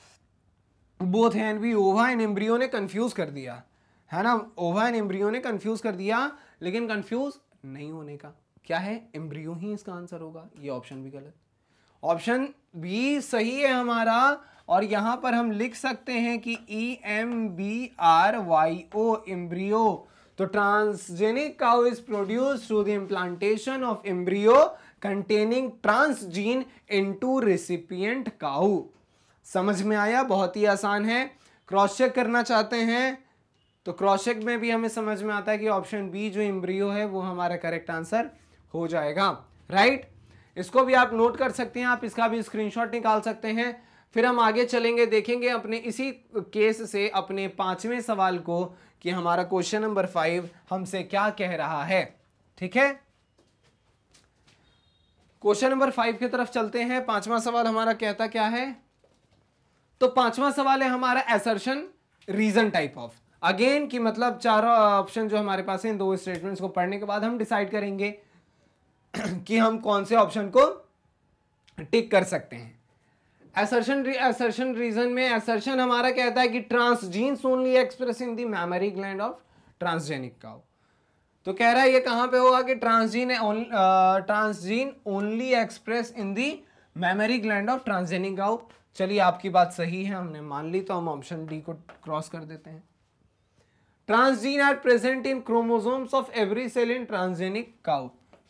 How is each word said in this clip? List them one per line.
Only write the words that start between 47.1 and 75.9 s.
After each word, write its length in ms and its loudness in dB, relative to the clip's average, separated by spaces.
पांचवें 540 -4
सवाल 380 0
को 260 -2
कि 80 -4
हमारा 340 0
क्वेश्चन 380 -2
नंबर 240 0
फ़ाइव 440 -2
हमसे 340 -6
क्या 260 0
कह 260 -4
रहा 280 -4
है, 360 -2
ठीक 180 -6
है? 180 4
क्वेश्चन 280 4
नंबर 200 2
फ़ाइव 260 0
की 120 -2
तरफ 220 -2
चलते 320 -2
हैं। 240 -2
पांचवा 340 0
सवाल 280 0
हमारा 260 2
कहता 340 -2
क्या 180 0
है? 440 -4
तो 60 6
पांचवा 440 2
सवाल 320 2
है 60 2
हमारा 360 0
assertion 560 0
reason 420 2
type 260 -2
of, 120 -12
again 460 2
कि 80 -2
मतलब 380 0
चार 280 2
ऑप्शन 600 4
जो 100 0
हमारे 260 -2
पास 220 -4
हैं, 120 -2
दो 200 0
स्टेटमेंट्स 440 -6
को 60 -4
पढ़ने 320 -2
के 60 -10
बाद 180 -2
हम 140 -2
डिसाइड 340 -2
करेंगे 500 -4
<clears throat> 20 -8
कि 400 -4
हम 200 4
कौन 280 0
से 100 0
ऑप्शन 340 2
को 400 4
टिक 320 0
कर 120 4
सकते 320 -8
हैं। 240 -18
Assertion 440 2
re-, 180 -2
assertion 540 0
reason 320 0
में 240 0
assertion 480 0
हमारा 320 2